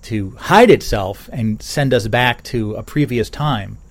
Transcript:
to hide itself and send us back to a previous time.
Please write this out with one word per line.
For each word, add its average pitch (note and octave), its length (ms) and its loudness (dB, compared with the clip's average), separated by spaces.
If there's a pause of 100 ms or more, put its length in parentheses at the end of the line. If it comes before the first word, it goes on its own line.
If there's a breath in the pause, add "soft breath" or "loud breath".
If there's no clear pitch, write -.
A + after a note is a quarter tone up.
to G#2 280 -6
hide G#3+ 380 6
itself G2+ 640 0
and A2 300 -4
send C3+ 320 -2
us A2+ 140 0
back A#2+ 360 0
to G#2+ 320 -6
a A#2 80 -10
previous B2 460 -2
time. G#2 480 -6 (140)